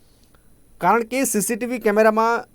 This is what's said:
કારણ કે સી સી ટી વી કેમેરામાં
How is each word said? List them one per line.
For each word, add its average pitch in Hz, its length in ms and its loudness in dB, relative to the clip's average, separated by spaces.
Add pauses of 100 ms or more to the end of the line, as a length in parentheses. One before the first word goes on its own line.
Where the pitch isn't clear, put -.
(800)
કારણ 208 220 2
કે 254 220 -4
સી 214 160 -2
સી 226 160 -4
ટી 233 100 -6
વી 247 120 -6
કેમેરામાં 220 680 2 (100)